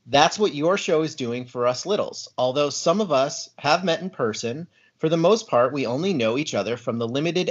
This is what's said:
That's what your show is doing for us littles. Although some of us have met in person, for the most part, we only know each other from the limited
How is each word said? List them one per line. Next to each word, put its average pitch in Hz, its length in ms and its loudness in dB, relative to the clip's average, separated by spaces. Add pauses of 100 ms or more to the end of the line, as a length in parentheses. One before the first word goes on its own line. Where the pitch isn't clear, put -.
That's 143 320 2
what 185 160 0
your 165 220 0
show 165 260 0
is 156 120 -6
doing 123 320 -6
for 123 200 -2
us 127 200 -2
littles. 175 500 -4
Although 131 340 0
some 175 300 0
of 196 120 -2
us 139 360 0 (100)
have 170 260 2
met 165 180 0
in 185 80 -8
person, 120 560 -4 (320)
for 160 100 0
the 165 80 2
most 196 320 4
part, 127 240 4
we 135 140 -2
only 160 260 -2
know 117 240 0
each 147 180 -4
other 107 220 -2
from 117 220 -4
the 117 100 -2
limited 160 420 -2